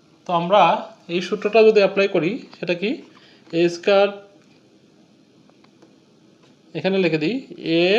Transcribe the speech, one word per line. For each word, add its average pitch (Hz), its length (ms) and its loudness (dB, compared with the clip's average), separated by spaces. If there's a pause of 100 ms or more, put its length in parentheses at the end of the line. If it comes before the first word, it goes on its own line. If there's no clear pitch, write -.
(240)
তো - 60 -10 (100)
আমরা 185 220 2 (520)
এই 180 140 -2
সূত্রটা 214 400 0
যদি 208 140 4
অ্যাপ্লাই 196 320 0
করি, 170 160 0 (280)
সেটা 175 220 -4
কি? 196 100 -4 (680)
এ - 20 2 (120)
স্কয়ার, 202 340 2 (2750)
এখানে 190 260 -2
লিখে 160 200 -2
দিই, 208 120 -4 (460)
a - 20 2 (140)